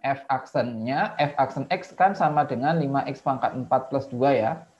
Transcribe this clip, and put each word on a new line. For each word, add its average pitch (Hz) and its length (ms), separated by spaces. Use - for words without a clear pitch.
F 135 240
aksennya, 127 880
F 143 240
aksen 135 320
X 185 240
kan 190 240
sama 151 240
dengan 135 320
lima 139 320
X - 160
pangkat 135 320
empat 127 320
plus 139 240
dua 135 240
ya. 113 180